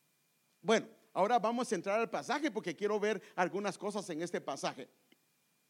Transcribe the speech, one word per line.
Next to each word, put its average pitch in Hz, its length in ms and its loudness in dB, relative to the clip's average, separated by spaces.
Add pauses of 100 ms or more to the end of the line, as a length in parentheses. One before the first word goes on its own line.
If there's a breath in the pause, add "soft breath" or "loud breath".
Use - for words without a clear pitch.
(600)
Bueno, 190 280 4 (260)
ahora 208 240 4
vamos 233 340 0
a - 20 2
entrar 196 240 0
al 226 120 0
pasaje 247 400 -2
porque 190 260 -4
quiero 208 240 0
ver 208 220 0 (120 loud breath)
algunas 185 440 0
cosas 202 320 -4
en 156 100 -4
este 175 200 -4
pasaje. 139 480 -4 (800)